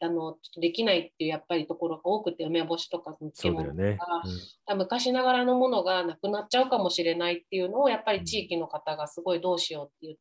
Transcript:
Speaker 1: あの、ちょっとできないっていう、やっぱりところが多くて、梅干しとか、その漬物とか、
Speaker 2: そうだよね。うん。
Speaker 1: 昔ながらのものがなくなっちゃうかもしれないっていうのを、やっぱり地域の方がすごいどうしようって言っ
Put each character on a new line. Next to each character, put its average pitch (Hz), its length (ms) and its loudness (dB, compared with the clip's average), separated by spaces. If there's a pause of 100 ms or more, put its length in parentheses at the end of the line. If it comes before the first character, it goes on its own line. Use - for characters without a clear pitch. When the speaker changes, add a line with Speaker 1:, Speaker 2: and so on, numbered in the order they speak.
Speaker 1:
あ 170 80 0
の、 170 40 0
ち 170 120 0
ょ 160 80 -6
っ - 40 -16 (160)
と 170 80 -10
で 170 120 2
き 226 100 -2
な 208 100 4
い 175 60 4
っ 170 180 -6
て 160 60 -4
い - 20 0
う、 160 60 0
や 156 60 -2
っ - 120 -12
ぱ 175 60 0
り 151 100 0
と 170 80 -6
こ 170 140 -2
ろ 165 80 -4
が - 100 -16
多 214 160 2
く 170 120 -2
て、 165 100 -8
梅 165 180 0
干 165 160 -2
し - 120 -8
と 170 100 -4
か、 160 180 -12
そ 151 80 -12
の 151 60 -8
漬 - 180 -2
物 80 140 0
と 73 80 -4
か、 - 20 -10
Speaker 2:
そ - 0 -
う 80 100 -6
だ - 0 -
よ 104 120 2
ね。 98 40 -4 (680)
う 202 60 0
ん。 - 20 0
Speaker 1:
昔 247 340 0
な 254 120 2
が 254 100 6
ら 247 100 4
の 247 140 4
も 254 120 4
の 214 120 2
が 180 240 2
な 165 100 -4
く 196 140 -4
な 208 120 -2
っ 208 80 -18
ち - 40 0
ゃ 254 80 6
う 262 80 2
か 254 80 4
も 180 140 2
し 175 120 0
れ 165 120 2
な 175 160 0
い 170 60 -2
っ - 120 -14
て 196 60 -6
い 185 100 0
う 185 60 -2
の 240 100 0
を、 277 80 6
や 240 60 4
っ 220 100 -6
ぱ 214 80 4
り 190 100 -2
地 196 180 -2
域 170 160 -4
の 160 100 -2
方 156 280 -6
が 196 120 -4
す - 140 -10
ご 180 120 2
い 170 80 2
ど 180 140 2
う 170 40 0
し 165 140 -4
よ 143 120 -8
う - 20 -
っ - 0 -
て - 140 -20
言 160 120 -14
っ - 80 -18